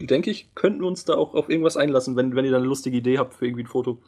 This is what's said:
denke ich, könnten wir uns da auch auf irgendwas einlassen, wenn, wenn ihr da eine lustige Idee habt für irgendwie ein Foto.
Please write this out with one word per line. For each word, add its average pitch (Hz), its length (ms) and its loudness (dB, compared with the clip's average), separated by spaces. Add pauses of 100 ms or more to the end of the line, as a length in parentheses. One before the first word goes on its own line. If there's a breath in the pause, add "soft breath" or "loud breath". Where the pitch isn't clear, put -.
denke 175 240 2
ich, - 240 -10
könnten - 260 2
wir 185 60 -2
uns 180 180 -6
da 160 80 0
auch - 220 0
auf - 120 0
irgendwas 160 300 0
einlassen, 131 380 2
wenn, 127 200 2
wenn 131 80 2
ihr 135 80 0
da 127 60 4
eine 127 80 2
lustige 135 320 -2
Idee 127 220 2
habt 127 160 -2
für 127 100 -4
irgendwie 120 200 -4
ein - 20 -18
Foto. 123 400 -4